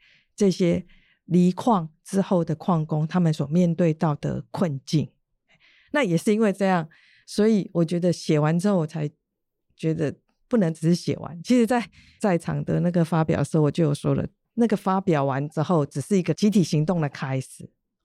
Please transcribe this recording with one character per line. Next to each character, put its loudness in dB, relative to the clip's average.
这 2
些 0
离 4
矿 0
之 -4
后 0
的 -2
矿 -2
工 -2
他 -2
们 2
所 -4
面 2
对 2
到 0
的 -6
困 -2
境。 -2
那 0
也 0
是 0
因 2
为 2
这 -2
样， 0
所 0
以 2
我 2
觉 -2
得 2
写 0
完 2
之 0
后 2
我 0
才 -6
觉 -4
得 -2
不 0
能 2
只 -4
是 4
写 -4
完。 -14
其 2
实 4
在， -2
在 0
场 -4
的 -2
那 0
个 2
发 0
表 0
的 0
时 -2
候， 4
我 2
就 0
有 2
说 -2
了， -2
那 0
个 0
发 0
表 0
完 -2
之 -2
后 2
只 -6
是 -2
一 2
个 -2
集 0
体 4
行 0
动 -2
的 -2
开 -6
始。 -16